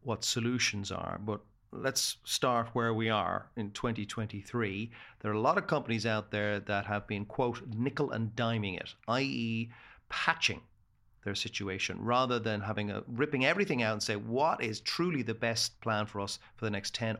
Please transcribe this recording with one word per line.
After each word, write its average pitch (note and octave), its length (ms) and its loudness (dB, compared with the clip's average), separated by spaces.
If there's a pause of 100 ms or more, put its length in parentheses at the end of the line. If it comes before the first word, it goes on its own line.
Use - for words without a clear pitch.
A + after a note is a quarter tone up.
what - 220 -4
solutions A2+ 680 0
are, F2+ 320 -4
but G#2 160 -4 (320)
let's - 520 -2
start A#2+ 500 2
where A#2 200 4
we A2 160 2
are F#2+ 460 0
in G#2 160 -4
twenty A2 340 -2
twenty-three. G#2+ 840 -4 (300)
There G#2+ 120 0
are - 20 2
a G#2+ 60 2
lot D3+ 180 6
of F#3+ 80 -2
companies A#2 400 2
out G#2+ 240 0
there G#2 300 0
that G2+ 260 0
have G#2 220 -2
been, G#2 160 -2
quote, A#2+ 360 0 (140)
"nickel C3+ 380 0
and A2+ 240 -2
diming A2 440 0
it," - 140 -10 (140)
I B2 140 2
E, A#2 500 -2 (360)
patching - 520 0 (640)
their G2+ 100 -2
situation F#2+ 640 -4
rather A#2+ 380 4
than G#2+ 220 0
having G#2 300 -2
a, G2+ 180 -4
ripping C3 360 0
everything E3+ 380 4
out A2 100 4
and G#2 100 0
say, G#2+ 140 0
"What A#2 460 2
is A2 180 -2
truly E3 420 0
the A2 120 -2
best A#2 460 -2
plan G#2+ 260 0
for G#2 140 -6
us G2+ 180 -4 (180)
for - 80 -6
the A2 60 2
next G2+ 240 -2
ten A2 240 0